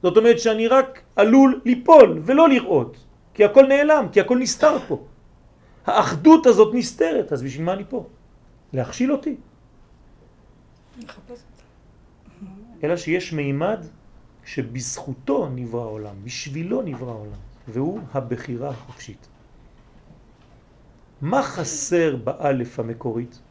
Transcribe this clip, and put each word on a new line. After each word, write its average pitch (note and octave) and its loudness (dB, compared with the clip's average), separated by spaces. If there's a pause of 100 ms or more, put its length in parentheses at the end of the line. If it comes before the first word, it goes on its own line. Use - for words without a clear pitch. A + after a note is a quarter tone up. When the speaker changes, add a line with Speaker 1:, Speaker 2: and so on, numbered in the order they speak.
Speaker 1:
זאת F3+ 4
אומרת A#3 4
שאני A3+ -2
רק C4 0 (140)
עלול B3+ 4
ליפול A#3+ 6
ולא C#4+ 4
לראות, G3+ 0 (360)
כי G#3 4
הכל C4+ 8
נעלם, C#4+ 2
כי G3+ 2
הכל B3 0
נסתר D4 0 (100)
פה. - -8 (800)
האחדות A3 4
הזאת G#3+ 6
נסתרת, B3+ -4
אז B2+ -6
בשביל C#3 -8
מה F3+ -4
אני G3 -8
פה? A3 -8 (680)
להכשיל C#3 -4
אותי. C#4 -6 (1700)
Speaker 2:
לחפש A#3+ -20
אותה. - -20 (1160)
Speaker 1:
אלא D#3+ -2
שיש E3+ -6
מימד D3+ -4 (680)
שבזכותו C3 -8
נברא A#2+ -10
העולם, G#2+ -12
בשבילו D#3+ -8
נברא B2+ -10
העולם, G#2 -16 (260)
והוא C#3+ -6 (140)
הבחירה B2 -8
החופשית. - -18 (1900)
מה A3 -2
חסר E3+ -4
באלף B2 -6
המקורית? A#2 -10 (120)